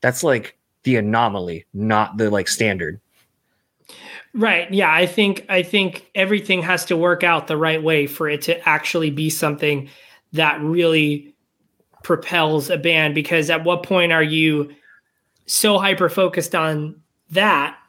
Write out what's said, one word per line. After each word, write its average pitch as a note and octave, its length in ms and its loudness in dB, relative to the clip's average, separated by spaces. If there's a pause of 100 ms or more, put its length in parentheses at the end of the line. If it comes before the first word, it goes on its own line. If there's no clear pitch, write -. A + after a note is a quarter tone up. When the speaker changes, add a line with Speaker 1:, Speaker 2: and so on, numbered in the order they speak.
Speaker 1:
that's, B2+ 240 -2
like, C3 340 0 (240)
the B2+ 140 2
anomaly, G#2 760 -2
not G#2+ 440 0
the, G#2+ 120 0
like, G2+ 200 -2
standard. F#2+ 520 -4 (1300)
Speaker 2:
Right. F#3+ 380 2
Yeah. F#3+ 200 4
I E3+ 140 4
think, G3 420 0
I F#3 140 2
think F#3+ 540 -2
everything F#3+ 460 0
has F3 240 0
to F3+ 100 -2
work F3 260 2
out E3 240 2
the D#3 100 -2
right D#3+ 240 0
way D3+ 280 0
for D3+ 200 -6
it D3 140 -4
to E3+ 260 -2
actually D#3 420 0
be D#3 200 -2
something D3 580 -2 (440)
that D#3 280 0
really D#3 720 0 (680)
propels D#3 680 0
a F3+ 80 0
band, D#3 380 2
because D#3 340 0
at D#3+ 140 0
what F3 220 0
point F3 260 2
are D#3+ 120 2
you D3+ 520 0 (720)
so G#3 320 2
hyper-focused F#3 760 0
on D#3 440 -2 (300)
that E3+ 460 2 (120)